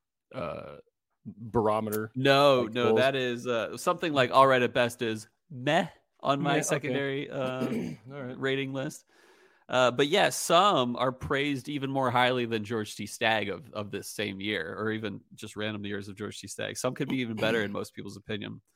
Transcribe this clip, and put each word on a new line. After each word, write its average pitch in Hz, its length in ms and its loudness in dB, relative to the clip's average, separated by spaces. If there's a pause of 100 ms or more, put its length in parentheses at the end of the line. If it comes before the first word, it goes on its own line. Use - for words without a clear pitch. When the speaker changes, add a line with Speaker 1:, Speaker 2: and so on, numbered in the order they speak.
(340)
Speaker 1:
uh, 73 440 -10 (460)
barometer? 107 920 0
Speaker 2:
No, 135 460 6
Speaker 1:
Like 110 120 -4
Speaker 2:
no, 120 140 2
Speaker 1:
polls? 110 100 6
Speaker 2:
that 135 160 4
is, 123 320 -2
uh, 110 300 -2
something 175 360 -2
like 131 200 4
all 135 140 10
right 131 160 4
at 117 120 0
best 120 260 0
is 110 280 -4 (220)
meh 147 360 0 (340)
on 139 200 0
my 143 140 0
Speaker 1:
Meh, - 20 2
okay. 151 60 2
Speaker 2:
secondary, 139 680 -2
uh, 127 360 -4
Speaker 1:
<clears throat> 127 460 -8
All 143 100 -12
right. 127 180 -10
Speaker 2:
rating 135 320 -2
list. 135 320 -8 (640)
Uh, 127 220 4
but 139 160 4
yes, 160 300 4
some 165 600 4
are 123 140 0
praised 143 580 -4
even 139 220 -4
more 135 180 0
highly 123 380 4
than 113 160 -2
George 107 320 -4
T. 107 100 -8
Stagg 110 440 0
of, 92 240 -8
of 104 180 -8
this 98 180 -8
same 98 320 -6
year, 98 380 -4
or 110 140 -2
even 110 280 -6 (140)
just - 220 -16
random 107 280 -6
years 101 240 -6
of 98 80 -14
George 104 240 -10
T. - 60 -14
Stagg. 104 300 -8
Some 127 180 -2
could 139 140 -4
be 135 80 -2
even 117 200 -4
better 110 260 0
in 101 100 -4
most 101 200 -6
people's 101 240 -12
opinion, 107 440 -10 (160)